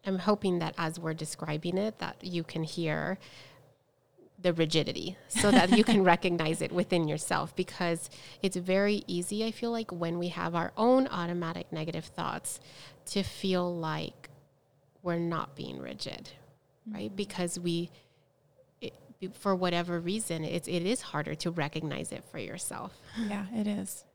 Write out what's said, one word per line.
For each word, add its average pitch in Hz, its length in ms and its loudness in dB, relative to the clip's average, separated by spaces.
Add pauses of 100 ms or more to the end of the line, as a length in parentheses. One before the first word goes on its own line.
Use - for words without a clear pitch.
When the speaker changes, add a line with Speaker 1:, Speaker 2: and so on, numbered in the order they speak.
Speaker 1:
I'm 190 120 0
hoping 196 400 2
that 160 180 -2
as 165 240 -2
we're 160 140 -2
describing 160 640 -4
it, 214 220 -2
that - 220 -8
you 175 220 -4
can 160 200 -4
hear 156 540 -2 (1200)
the 180 140 4
rigidity 165 640 0 (120)
so 208 220 4
that 196 280 10
you 214 40 8
can 214 220 6
Speaker 2:
<laughs> 180 80 10
Speaker 1:
recognize 165 480 2
it 156 100 0
within 170 380 2
yourself, 156 480 -2
because 170 540 -2 (320)
it's 190 140 0
very 190 500 2
easy, 180 380 -2
I 226 80 -2
feel 233 180 -4
like, 226 200 -4
when 170 280 -2
we 175 100 0
have 170 260 -2
our 170 220 0
own 254 300 6
automatic 170 680 -2
negative 160 320 -4
thoughts - 560 -6 (460)
to 196 160 0
feel 180 520 0
like 160 540 -4 (760)
we're 170 160 0
not 170 380 -2
being 65 240 -10
rigid, - 480 -10 (580)
right? 208 200 -8
Speaker 2:
Mm-hmm. 202 100 -8
Speaker 1:
Because 185 420 -2
we, 170 320 0 (920)
it, - 540 -12
for 196 200 2
whatever 175 460 2
reason, 175 440 -2
it's, 165 240 -2
it 175 160 0
is 220 160 2
harder 151 360 -4
to 175 140 -2
recognize 156 640 -2
it - 180 -10
for - 80 -10
yourself. - 540 -8 (260)
Speaker 2:
Yeah, 202 360 -4
it 214 120 0
is. 202 380 -4 (100)